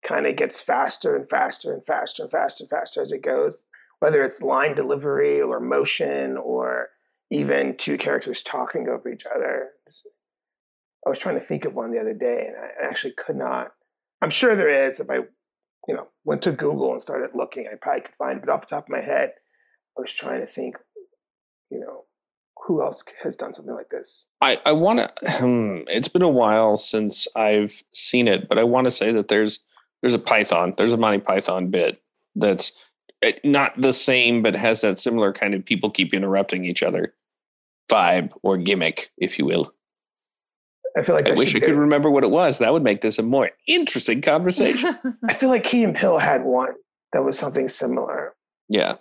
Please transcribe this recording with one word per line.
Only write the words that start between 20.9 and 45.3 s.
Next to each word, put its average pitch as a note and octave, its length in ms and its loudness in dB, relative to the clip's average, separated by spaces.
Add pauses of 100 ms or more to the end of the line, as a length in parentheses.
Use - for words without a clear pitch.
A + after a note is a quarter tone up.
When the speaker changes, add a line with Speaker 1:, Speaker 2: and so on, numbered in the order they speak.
Speaker 1:
you - 100 -10
know, - 260 -16 (600)
who D#3 160 0
else - 220 -6 (180)
has C3+ 140 -8
done - 180 -10
something - 220 -14
like A2+ 140 -14
this? - 380 -14 (140)
Speaker 2:
I, C3+ 240 2
I D3+ 60 4
wanna, F#3 400 2 (120)
hmm, A#2+ 640 0
it's G2+ 200 -2
been F3+ 160 2
a F3 60 6
while A2 480 4
since G#2+ 580 -2
I've G#2+ 560 2
seen - 360 2
it, G2 220 2
but G#2 80 2
I A2+ 60 6
wanna B2 280 4
say A2 200 0
that G#2+ 160 0
there's G#2+ 320 2 (460)
there's B2 80 4
a A2+ 60 2
Python, F#2 580 2
there's A#2 140 4
a A#2+ 60 2
Monty A2 200 2
Python F#2+ 540 -2
bit F2+ 280 0 (360)
that's, G2+ 380 0 (500)
eh, A2+ 80 4 (120)
not C#3+ 380 2
the C3 100 6
same, A#2+ 520 4
but G#2 120 2
has A2 260 2
that G2 180 0
similar A2 340 2
kind G#2 220 -2
of A2 100 -6
people G#2+ 240 0
keep F#2+ 240 -2
interrupting G2 500 0
each F2 200 -2
other - 320 -2 (760)
vibe F2+ 420 4 (120)
or G2 140 2
gimmick, F2 600 0
if - 220 -4
you C#2 60 2
will. D#2 280 -2 (1200)
Speaker 1:
I - 80 2
feel F3 120 2
like D3 120 2
Speaker 2:
I - 40 2
Speaker 1:
I - 40 2
Speaker 2:
wish C3+ 180 2
Speaker 1:
should A2 100 2
Speaker 2:
I - 20 4
could D#3 80 4
Speaker 1:
do C#3+ 60 4
Speaker 2:
remember D3 320 4
what C#3 120 4
it A2 60 4
was. D3+ 300 2
That A#2 120 4
would D#3+ 120 2
make G#2 180 2
this A2 160 0
a A2+ 60 0
more A#2+ 260 2 (180)
interesting A#3+ 540 0
conversation. A#3+ 760 2 (160)
Speaker 3:
<laughs> - 160 -8
Speaker 1:
I A3 60 0